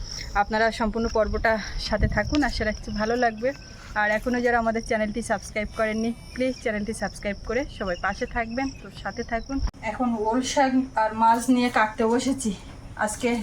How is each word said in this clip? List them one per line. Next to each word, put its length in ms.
আপনারা 380
সম্পূর্ণ 360
পর্বটা 500
সাথে 280
থাকুন, 340
আশা 220
রাখছি 260
ভালো 260
লাগবে। 360
আর 160
এখনও 300
যারা 180
আমাদের 280
চ্যানেলটি 360
সাবস্ক্রাইব 540
করেননি, 360
প্লিজ 280
চ্যানেলটি 300
সাবস্ক্রাইব 440
করে 180
সবাই 240
পাশে 240
থাকবেন, 440
তো 80
সাথে 200
থাকুন। 380
এখন 360
ওল 240
শাক 300
আর 160
মাছ 360
নিয়ে 200
কাটতে 360
বসেছি। 480
আজকে 460